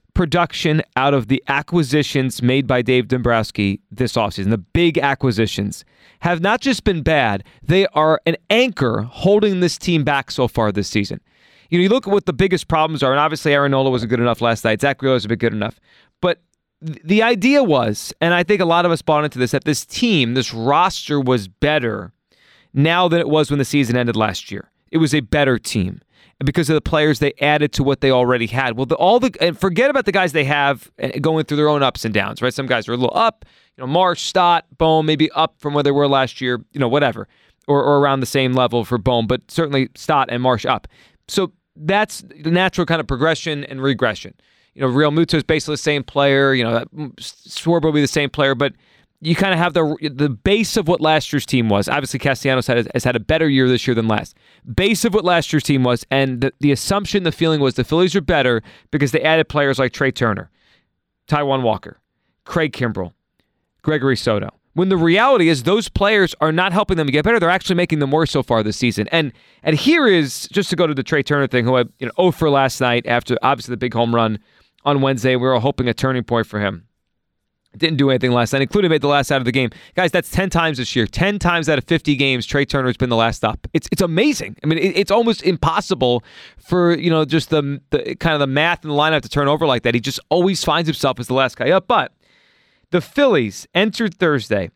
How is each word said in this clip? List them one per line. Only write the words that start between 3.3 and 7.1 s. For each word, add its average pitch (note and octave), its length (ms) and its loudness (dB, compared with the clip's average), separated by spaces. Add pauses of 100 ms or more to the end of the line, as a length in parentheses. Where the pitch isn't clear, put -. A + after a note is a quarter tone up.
this A2 220 -4
offseason, G2+ 360 -2
the A2+ 80 2
big E3 400 0
acquisitions, A2+ 880 -2 (360)
have F3 200 -2
not G#3 180 0
just C4 240 -2
been E3+ 200 0
bad, A#2 400 0 (180)